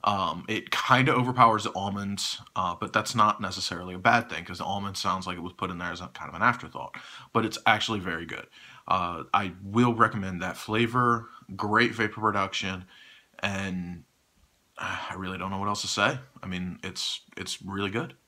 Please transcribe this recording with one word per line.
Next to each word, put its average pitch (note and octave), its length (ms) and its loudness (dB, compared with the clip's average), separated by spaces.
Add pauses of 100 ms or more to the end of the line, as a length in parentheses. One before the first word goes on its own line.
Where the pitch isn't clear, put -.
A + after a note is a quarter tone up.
Um, F2+ 440 0
it G#2 240 -4
kinda C3 420 4
overpowers A#2+ 520 6
the G2 80 -2
almonds, G2 680 -4 (140)
uh, F2+ 180 0
but F#2+ 180 -6
that's - 220 0
not G#2+ 260 4
necessarily F2+ 540 -6
a F2+ 60 -8
bad A#2 320 4
thing, E2 120 -6
'cause F2+ 140 -10
the E2+ 60 -6
almond G2+ 340 -4
sounds F#2 300 -2
like F2+ 100 -4
it E2+ 40 -8
was F2+ 120 -8
put F#2 160 -4
in F2+ 80 -6
there F2 140 -6
as F2 100 -8
a F2 60 -10
kind - 200 -12
of C#2+ 60 -12
an E2+ 80 -4
afterthought. - 560 0 (360)
But A2 120 2
it's - 220 -4
actually G#2+ 320 4
very F2 260 -4
good. - 220 -10 (400)
Uh, F2 440 0
I F#2+ 300 2
will A2+ 320 4
recommend G#2 480 2
that F#2 160 -4
flavor. A#2 720 2 (260)
Great G#2+ 380 4
vapor A2 260 -2
production, G2 680 0 (520)
and, F#2 680 -4 (760)
uh, - 180 -4 (140)
I - 20 -6
really F#2 240 -6
don't F#2+ 140 -4
know G2 80 -4
what G2 80 0
else G2+ 140 0
to - 60 -4
say. B2 300 2 (240)
I F#2 60 -8
mean, F2+ 340 -4
it's, - 400 -6 (160)
it's - 240 -8
really G2 300 -2
good. A#2+ 240 -4 (120)